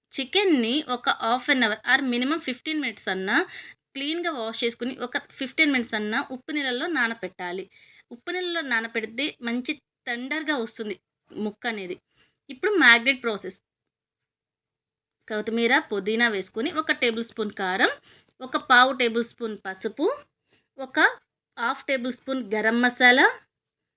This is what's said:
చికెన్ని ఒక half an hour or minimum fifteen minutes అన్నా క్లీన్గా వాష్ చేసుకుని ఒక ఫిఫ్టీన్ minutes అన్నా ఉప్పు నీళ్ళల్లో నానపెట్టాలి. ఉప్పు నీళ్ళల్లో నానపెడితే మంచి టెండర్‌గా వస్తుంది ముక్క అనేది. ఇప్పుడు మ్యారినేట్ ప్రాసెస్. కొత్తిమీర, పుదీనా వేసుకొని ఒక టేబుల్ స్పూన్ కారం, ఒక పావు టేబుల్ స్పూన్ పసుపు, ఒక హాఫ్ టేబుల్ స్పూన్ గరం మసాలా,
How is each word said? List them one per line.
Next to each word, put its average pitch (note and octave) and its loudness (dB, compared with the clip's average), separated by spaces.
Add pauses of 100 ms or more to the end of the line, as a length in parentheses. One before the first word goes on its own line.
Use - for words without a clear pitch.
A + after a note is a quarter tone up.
(120)
చికెన్ని C4+ 2 (140)
ఒక B3+ -2 (120)
half B3 0
an C4 4
hour G#3+ 0 (120)
or C4 6 (140)
minimum C4 0
fifteen D#4 -4
minutes A3 -8
అన్నా F#3+ 0 (560)
క్లీన్గా D#4+ -4
వాష్ A3+ -6
చేసుకుని A#3 -4 (140)
ఒక G3 -6 (120)
ఫిఫ్టీన్ C#4+ 0
minutes A#3 -2
అన్నా G#3+ -2 (100)
ఉప్పు C4 -10
నీళ్ళల్లో C4+ -2
నానపెట్టాలి. F#3+ -4 (480)
ఉప్పు A#3+ -12
నీళ్ళల్లో F4 -4 (100)
నానపెడితే A3+ -2 (160)
మంచి B3 -4 (320)
టెండర్‌గా C#4 -4
వస్తుంది A3+ -6 (340)
ముక్క G#3 -6
అనేది. G3+ -6 (540)
ఇప్పుడు F4 -2 (120)
మ్యారినేట్ A#3+ 6
ప్రాసెస్. G3 -6 (1700)
కొత్తిమీర, A3+ 0 (160)
పుదీనా A3 0
వేసుకొని A3 -4
ఒక D#4 -2
టేబుల్ A#3 0
స్పూన్ G#3+ -6
కారం, G3+ 2 (480)
ఒక B3+ -6
పావు C4 6
టేబుల్ A#3 0
స్పూన్ A3 -8
పసుపు, G3 -4 (720)
ఒక C4 -4 (580)
హాఫ్ B3 -4
టేబుల్ B3+ -2
స్పూన్ C4 -6
గరం G#3+ 2
మసాలా, B3 6 (720)